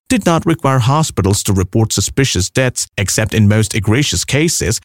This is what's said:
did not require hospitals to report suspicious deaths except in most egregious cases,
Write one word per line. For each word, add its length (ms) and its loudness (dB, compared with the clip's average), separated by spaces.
did 160 0
not 200 2
require 340 0
hospitals 640 0
to 100 0
report 400 0
suspicious 560 -2
deaths 380 -2
except 380 -2
in 120 4
most 280 2
egregious 500 -2
cases, 600 -2